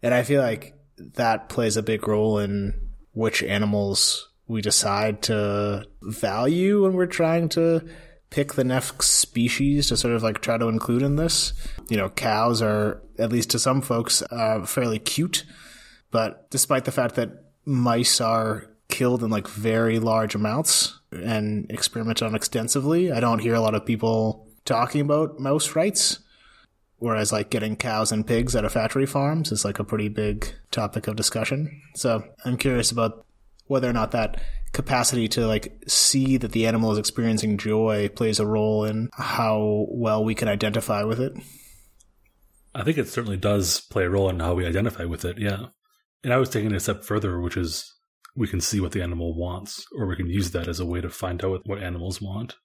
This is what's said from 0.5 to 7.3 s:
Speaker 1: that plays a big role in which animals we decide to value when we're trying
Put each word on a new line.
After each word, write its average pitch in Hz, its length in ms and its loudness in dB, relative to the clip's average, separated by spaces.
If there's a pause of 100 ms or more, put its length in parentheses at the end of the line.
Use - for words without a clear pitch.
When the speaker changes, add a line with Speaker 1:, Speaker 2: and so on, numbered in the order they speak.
Speaker 1:
that 113 520 -2
plays 113 280 0
a 110 60 -2
big 107 240 -2
role 107 320 2
in 101 520 -2 (200)
which 113 320 -2
animals 101 880 0 (180)
we 113 140 -2
decide 104 640 0
to 104 640 0 (160)
value 147 840 2
when 190 100 4
we're 185 120 2
trying 165 440 2